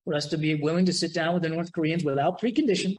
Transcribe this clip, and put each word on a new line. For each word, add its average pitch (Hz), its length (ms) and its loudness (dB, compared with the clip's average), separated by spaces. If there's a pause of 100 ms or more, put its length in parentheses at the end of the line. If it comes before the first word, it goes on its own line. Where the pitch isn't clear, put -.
for 160 140 -2
us 147 140 -2
to 160 100 -2
be 156 140 2
willing 160 320 2
to 180 60 2
sit 170 200 -2
down 170 220 0
with 180 80 0
the 160 100 -2
North 170 220 -4
Koreans 160 340 0
without 139 320 0
precondition. 220 580 0